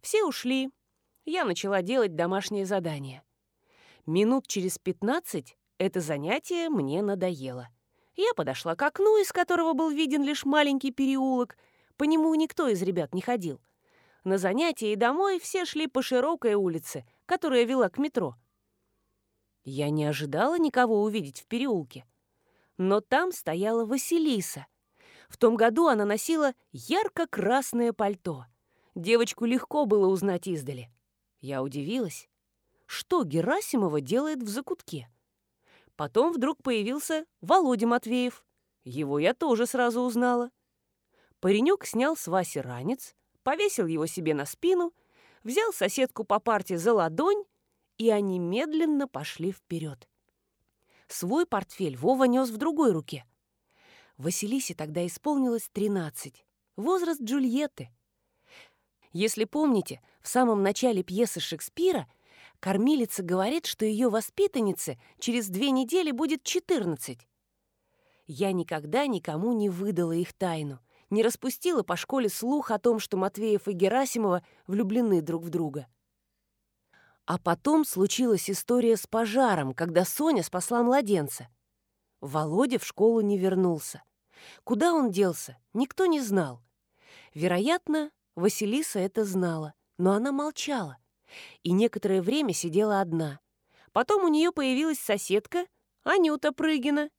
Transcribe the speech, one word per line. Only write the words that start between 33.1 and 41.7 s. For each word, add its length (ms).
Герасимова 800
делает 400
в 80
закутке. 600
Потом 380
вдруг 300
появился 600
Володя 440
Матвеев. 600
Его 360
я 140
тоже 340
сразу 340
узнала. 480
Паренек 460